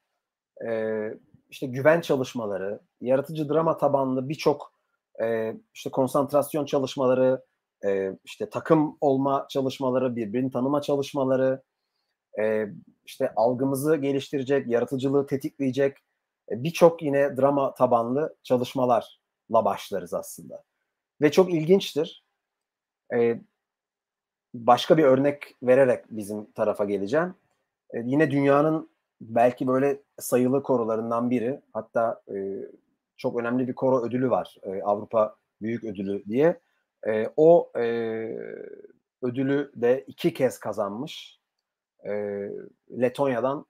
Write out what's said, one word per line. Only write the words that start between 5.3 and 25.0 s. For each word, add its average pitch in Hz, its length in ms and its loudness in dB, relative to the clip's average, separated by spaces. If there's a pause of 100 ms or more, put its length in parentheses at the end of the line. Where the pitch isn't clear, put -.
işte - 180 -12
konsantrasyon 139 720 0
çalışmaları, 131 800 2 (420)
e, 98 380 -2
işte - 260 -10
takım 151 520 2
olma 139 480 2
çalışmaları, 131 640 -2
birbirini 120 360 -4
tanıma 139 300 -2
çalışmaları, 131 840 -2 (760)
e, 107 280 0 (380)
işte - 300 -4
algımızı 131 600 0
geliştirecek, 139 720 -2
yaratıcılığı 135 600 0
tetikleyecek, 139 680 -2 (540)
e, 123 120 -6
birçok 170 380 4
yine 139 360 0
drama 139 360 2
tabanlı 123 680 0
çalışmalarla 123 640 0 (440)
başlarız 98 640 0
aslında. - 500 -12 (580)
Ve 151 100 6
çok 180 220 4
ilginçtir. 165 720 0 (880)
E, 117 260 2 (1120)
başka 147 440 4
bir 156 60 6